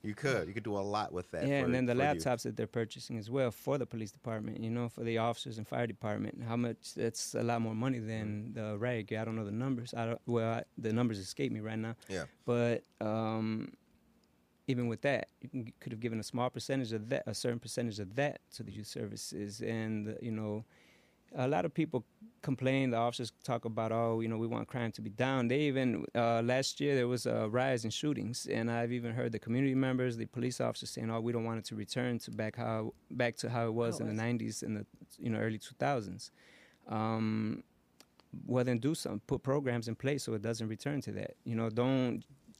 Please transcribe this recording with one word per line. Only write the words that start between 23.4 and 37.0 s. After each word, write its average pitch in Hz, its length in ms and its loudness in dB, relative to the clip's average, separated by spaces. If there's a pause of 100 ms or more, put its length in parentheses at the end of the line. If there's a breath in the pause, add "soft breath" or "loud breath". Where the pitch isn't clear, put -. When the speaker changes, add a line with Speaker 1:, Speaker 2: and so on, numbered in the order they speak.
Speaker 2:
talk 120 220 -2
about, 113 260 0
"Oh, 113 300 4
you 113 80 0
know, 113 80 0
we 113 100 0
want 113 220 -2
crime 117 240 -2
to - 80 -12
be 107 100 -4
down." 127 380 2
They 139 140 4
even, 127 420 2 (100)
uh, 117 280 6
last 127 360 2
year 143 160 4
there 123 140 4
was 123 180 0
a 113 220 2
rise 123 360 2
in 113 60 0
shootings, 120 560 -2
and 113 240 2
I've 117 220 0
even 117 220 -2
heard 123 180 0
the 110 60 -2
community 131 360 4
members, 127 440 4
the 113 80 -2
police 123 340 -2
officers 120 300 0
saying, 113 200 -4
"Oh, 113 100 0
we 117 120 0
don't 117 120 2
want 113 140 -2
it 107 80 -8
to - 80 -6
return 120 460 0
to - 100 -10
back 107 260 -2
how, 113 360 -2 (180)
back 117 260 2
to 117 140 -2
how 117 160 2
it 113 60 0
was 113 260 2
Speaker 3:
How - 0 -
it - 40 -6
Speaker 2:
in 113 60 0
the 107 40 0
Speaker 3:
was. 110 100 0
Speaker 2:
nineties 113 400 0
and 107 140 -2
the, 104 100 -6 (320)
you - 120 -2
know, 110 80 2
early 110 200 0
two - 200 -14
thousands." 117 520 -2 (560 loud breath)
Um, 110 800 0 (840)